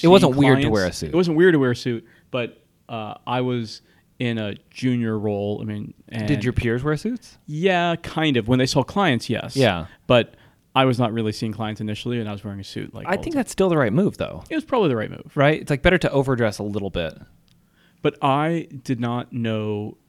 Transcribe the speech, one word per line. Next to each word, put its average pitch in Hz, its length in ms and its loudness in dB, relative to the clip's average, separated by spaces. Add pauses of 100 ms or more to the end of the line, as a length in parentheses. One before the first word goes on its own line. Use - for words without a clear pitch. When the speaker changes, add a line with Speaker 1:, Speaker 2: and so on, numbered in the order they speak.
Speaker 1:
It 160 40 6
wasn't 175 260 8
Speaker 2:
seeing 139 120 4
Speaker 1:
weird 135 160 6
to 139 80 2
wear 107 120 2
a 92 40 2
Speaker 2:
clients. 87 140 -2
Speaker 1:
suit. 78 140 -6
Speaker 2:
It - 20 2
wasn't 170 220 2
weird 180 160 6
to 151 60 4
wear 127 120 2
a 120 40 -2
suit, 117 300 -6 (240)
but, 120 340 -6 (260)
uh, 110 260 -10 (100)
I 123 160 -2
was 123 400 -4 (380)
in 117 180 -2
a 107 180 -4 (140)
junior 120 480 -2
role. 101 440 -2
I - 40 -8
mean, 104 280 -8 (180)
Speaker 1:
Did 113 320 -2
your 123 80 -2
Speaker 2:
and - 100 -6
Speaker 1:
peers 120 220 0
wear 151 140 -2
suits? - 400 -8 (100)
Speaker 2:
Yeah, 170 480 0
kind 156 420 0
of. 107 100 0
When 127 120 4
they 131 60 2
saw 131 180 2
clients, 160 460 0
yes. 117 260 -6
Speaker 1:
Yeah. 98 300 2 (220)
Speaker 2:
But 120 280 4 (400)
I 135 100 6
was 123 140 2
not 117 140 0
really 110 180 -2
seeing 110 220 -6
clients 107 280 -8
initially, 110 380 -6
and 107 100 -6
I - 40 -6
was 98 100 -12
wearing 98 160 -10
a 98 40 -12
suit, - 300 -12
like, - 140 -14
Speaker 1:
I 175 40 -4
Speaker 2:
all - 40 -2
Speaker 1:
think - 100 -4
Speaker 2:
the - 60 -8
time. 294 80 -2
Speaker 1:
that's - 120 -4
still 190 180 2
the 170 80 2
right 117 160 2
move, 185 240 2
though. - 320 -8
Speaker 2:
It 320 60 -6
was 311 100 -6
probably 220 240 2
the 123 60 0
right 107 140 -4
move. - 260 -16
Speaker 1:
Right? 147 260 2
It's, - 100 -6
like, 139 100 -2
better 180 180 4
to 147 120 -2
overdress 123 480 0
a 101 40 -6
little 101 280 -4
bit. 85 260 -4 (840)
Speaker 2:
But 151 180 0
I 151 460 0 (160)
did 127 160 -4
not 120 340 -4
know 110 640 -4 (120)